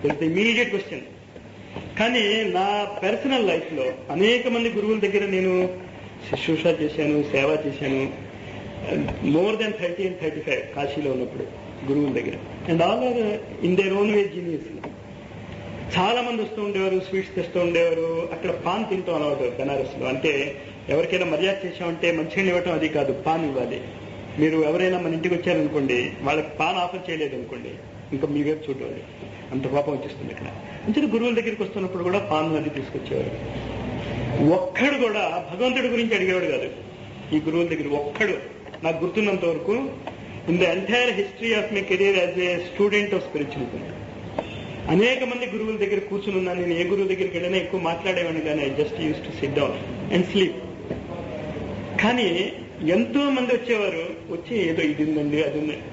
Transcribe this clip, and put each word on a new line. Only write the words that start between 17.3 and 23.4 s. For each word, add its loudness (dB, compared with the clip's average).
తెస్తూ -2
ఉండేవారు. 2
అక్కడ -4
పాన్ 0
తింటాం -2
అలవాటు 0
బెనారస్ -2
లో. -2
అంటే, 0
ఎవరికైనా 2
మర్యాద 2
చేసామంటే 0
మంచినీళ్ళు 2
ఇవ్వటం 2
అది 2
కాదు, 2
పాన్ 0